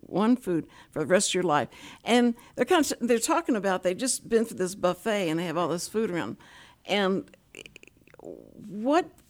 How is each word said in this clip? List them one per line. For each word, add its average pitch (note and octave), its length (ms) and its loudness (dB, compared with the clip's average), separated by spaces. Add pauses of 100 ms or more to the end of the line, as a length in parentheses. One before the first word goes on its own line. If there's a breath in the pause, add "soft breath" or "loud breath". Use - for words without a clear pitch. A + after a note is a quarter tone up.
one G#3+ 340 2
food F3+ 300 -2 (240 loud breath)
for - 120 -6
the D#3 40 -4
rest F#3 240 4
of - 60 -2
your F3+ 80 0
life. D3 260 2 (340 loud breath)
And A#3+ 300 4 (220 loud breath)
they're B3+ 100 0
kind E4+ 260 4
of, - 160 -4
they're A#3 120 2
talking D#4+ 360 0
about, F#3 280 0
they've F#3 120 0
just B3+ 320 -4
been A3+ 180 2
for A3+ 100 -8
this F#3 180 -4
buffet, G3 560 0
and D#3+ 100 0
they F3 60 -2
have D#3+ 120 -4
all F3 100 0
this E3+ 200 -4
food A3 220 -2
around. D#3 280 -4 (500 loud breath)
And G3 420 0 (920)
what G#3 880 -4 (180)